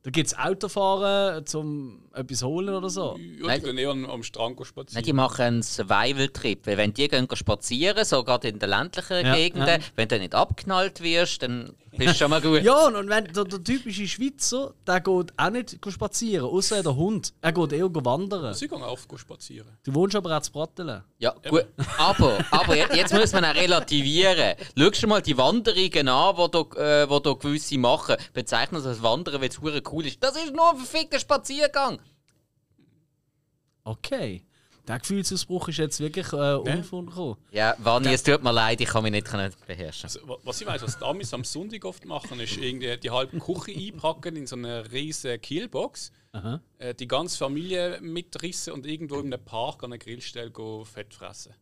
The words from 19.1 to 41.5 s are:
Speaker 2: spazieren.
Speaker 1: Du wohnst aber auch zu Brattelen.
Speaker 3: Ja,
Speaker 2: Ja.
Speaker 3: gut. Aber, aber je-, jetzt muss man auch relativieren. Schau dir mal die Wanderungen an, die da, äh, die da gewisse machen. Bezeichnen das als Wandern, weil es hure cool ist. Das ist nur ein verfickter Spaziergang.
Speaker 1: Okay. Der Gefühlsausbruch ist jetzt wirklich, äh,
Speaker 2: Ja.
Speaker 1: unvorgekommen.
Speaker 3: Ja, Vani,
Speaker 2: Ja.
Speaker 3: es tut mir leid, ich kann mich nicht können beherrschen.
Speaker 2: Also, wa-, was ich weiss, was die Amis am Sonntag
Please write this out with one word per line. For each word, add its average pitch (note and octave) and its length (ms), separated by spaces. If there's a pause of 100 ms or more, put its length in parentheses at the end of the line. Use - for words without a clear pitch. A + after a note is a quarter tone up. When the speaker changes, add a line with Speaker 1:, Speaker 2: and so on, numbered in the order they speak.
Speaker 2:
spazieren. A2+ 680
Speaker 1:
Du C3+ 100
wohnst F#3+ 220
aber E3+ 200
auch C#3+ 60
zu - 100
Brattelen. D3 500 (160)
Speaker 3:
Ja, A#2 160 (100)
Speaker 2:
Ja. C3+ 60
Speaker 3:
gut. D#3 160 (320)
Aber, D#3 400 (140)
aber D#3+ 240
je-, D#3 180
jetzt F3+ 180
muss G#3 200
man F#3+ 120
auch D3+ 100
relativieren. D#3+ 1000 (240)
Schau D#3 120
dir - 180
mal G#3 140
die D3 140
Wanderungen F3 720
an, D#3+ 280
die E3+ 140
da, D3 520
äh, D3 60
die C#3+ 140
da D3 120
gewisse D3 440
machen. B2+ 380 (160)
Bezeichnen B2 460
das C3+ 80
als A#2 160
Wandern, C#3 380
weil C3 80
es - 120
hure D3 220 (100)
cool D3+ 140
ist. - 160
Das C4+ 140
ist D#4 180
nur E4 160
ein D#4 60
verfickter C#4+ 420
Spaziergang. C#4 800 (1900)
Speaker 1:
Okay. A2 580 (440)
Der A2+ 120
Gefühlsausbruch F#3 720
ist D#3 80
jetzt D#3 240
wirklich, D3+ 320
äh, D3 40
Speaker 2:
Ja. C#3+ 200
Speaker 1:
unvorgekommen. E3+ 800 (140)
Speaker 3:
Ja, G#2+ 280
Vani, A#2 280
Speaker 2:
Ja. C3 60
Speaker 3:
es B2+ 100
tut C#3+ 200
mir B2 100
leid, A2+ 280
ich A#2 80
kann A2 140
mich A2 100
nicht G#2 140
können G2 260 (140)
beherrschen. E2+ 380
Speaker 2:
Also, A#2+ 220
wa-, B2+ 180
was - 180
ich G#3 40
weiss, E3+ 160
was - 160
die - 60
Amis C#3 300
am B2+ 100
Sonntag G3+ 400